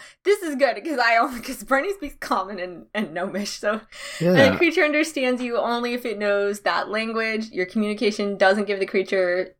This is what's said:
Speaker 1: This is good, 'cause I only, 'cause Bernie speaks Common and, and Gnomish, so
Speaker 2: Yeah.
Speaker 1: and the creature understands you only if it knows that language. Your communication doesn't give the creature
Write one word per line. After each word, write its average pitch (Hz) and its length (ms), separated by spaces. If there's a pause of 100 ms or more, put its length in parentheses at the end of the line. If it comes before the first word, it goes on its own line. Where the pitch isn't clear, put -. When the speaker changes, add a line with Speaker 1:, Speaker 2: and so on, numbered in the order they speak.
(240)
Speaker 1:
This 403 180
is 302 140
good, 247 280
'cause 285 140
I 233 200
only, 247 220
'cause - 240
Bernie 277 280
speaks 294 280
Common 202 380
and, 180 360
and 196 200
Gnomish, 190 360 (100)
so 220 200 (400)
Speaker 2:
Yeah. 170 140
Speaker 1:
and 269 200
the - 40
creature 339 240
understands 294 600
you 240 160
only 240 360
if 240 100
it 208 140
knows 202 420
that 175 280
language. 220 640
Your 180 160
communication 208 720
doesn't 196 300
give 196 140
the 196 60
creature 185 720